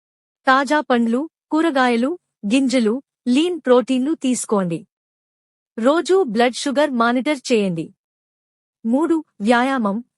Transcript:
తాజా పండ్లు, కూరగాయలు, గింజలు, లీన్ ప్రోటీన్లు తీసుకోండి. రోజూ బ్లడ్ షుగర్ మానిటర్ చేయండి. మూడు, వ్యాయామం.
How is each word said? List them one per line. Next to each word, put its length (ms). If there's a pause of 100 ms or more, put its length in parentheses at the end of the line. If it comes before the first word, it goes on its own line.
(480)
తాజా 340
పండ్లు, 400 (300)
కూరగాయలు, 600 (340)
గింజలు, 500 (320)
లీన్ 320
ప్రోటీన్లు 540
తీసుకోండి. 680 (1000)
రోజూ 460
బ్లడ్ 300
షుగర్ 380
మానిటర్ 480 (120)
చేయండి. 340 (1000)
మూడు, 300 (260)
వ్యాయామం. 540 (220)